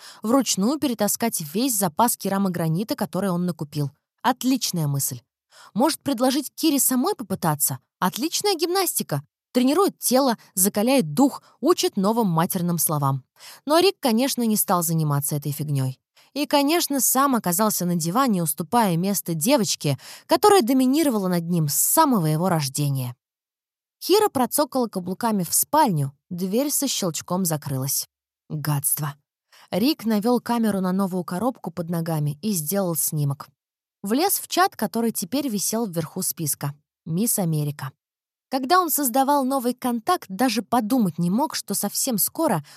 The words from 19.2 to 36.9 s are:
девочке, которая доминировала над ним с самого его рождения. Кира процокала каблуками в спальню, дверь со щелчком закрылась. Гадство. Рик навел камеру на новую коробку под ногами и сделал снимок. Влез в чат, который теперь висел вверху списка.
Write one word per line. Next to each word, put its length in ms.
девочке, 640
которая 340
доминировала 680
над 200
ним 180
с 60
самого 540
его 200
рождения. 680
Кира 280
процокала 600
каблуками 560
в 100
спальню, 580
дверь 400
со 180
щелчком 580
закрылась. 640
Гадство. 680
Рик 340
навел 360
камеру 400
на 100
новую 320
коробку 480
под 180
ногами 520
и 100
сделал 440
снимок. 520
Влез 300
в 140
чат, 280
который 360
теперь 360
висел 400
вверху 340
списка. 540